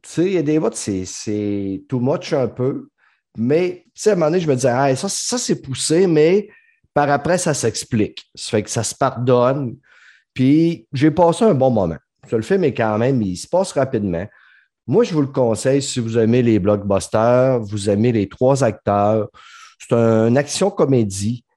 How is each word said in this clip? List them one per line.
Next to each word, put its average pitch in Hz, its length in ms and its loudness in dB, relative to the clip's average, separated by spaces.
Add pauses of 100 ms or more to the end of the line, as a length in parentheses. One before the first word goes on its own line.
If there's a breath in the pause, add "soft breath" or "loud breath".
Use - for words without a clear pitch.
Tu - 80 -20
sais, 165 160 0
il 196 60 -2
y 180 60 0
a 156 40 0
des 151 160 2
fois, 208 140 0
c'est, 95 320 -6
c'est 101 840 -6
too 127 120 -2
much 139 320 -2
un 131 160 0
peu, - 400 -6 (480)
mais, 170 500 -2
tu - 80 -20
sais, - 160 0
à - 40 4
un - 20 0
moment 156 140 0
donné, 180 100 0
je 160 80 -4
me 139 60 2
disais, « 123 200 0
Hey, 135 220 2
ça, - 120 -6
ça, - 280 -6
c'est 240 240 -4
poussé, 156 460 0
mais 170 420 2 (460 soft breath)
par 143 160 2
après, 160 280 0
ça 170 160 -2
s'explique. » - 720 -4 (100)
Ça - 180 -12
fait 107 100 0
que - 80 -10
ça 117 120 -4
se - 120 -6
pardonne. 123 840 0 (560 soft breath)
Puis 156 600 2
j'ai 143 180 2
passé 170 340 2
un 214 100 4
bon 131 160 2
moment. 92 260 -2 (340)
Ça, 120 60 -2
le 113 60 -2
film 190 220 0
est 127 100 0
quand 110 240 -2
même, 127 240 0
il 92 140 -4
se - 120 -14
passe 190 240 -2
rapidement. 104 540 -2 (600 soft breath)
Moi, 196 180 2
je 208 80 -6
vous 156 100 0
le 135 60 0
conseille 131 540 0
si - 180 -6
vous 113 180 -2
aimez 117 240 4
les 113 160 4
blockbusters, 110 1000 2
vous 104 300 -6
aimez 107 220 2
les 104 160 0
trois 131 360 0
acteurs. 107 640 0 (500 loud breath)
C'est - 160 -4
une 113 420 4
action-comédie 123 1080 0 (120)